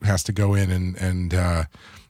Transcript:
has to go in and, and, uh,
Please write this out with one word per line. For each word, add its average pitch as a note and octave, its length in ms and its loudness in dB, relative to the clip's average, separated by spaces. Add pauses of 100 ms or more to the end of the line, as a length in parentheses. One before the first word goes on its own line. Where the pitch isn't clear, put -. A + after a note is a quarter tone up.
has G2+ 220 2
to G#2 80 -4
go G2+ 220 2
in G2 160 2
and, F#2 260 -2
and, F2+ 380 -2
uh, F2 300 0 (460)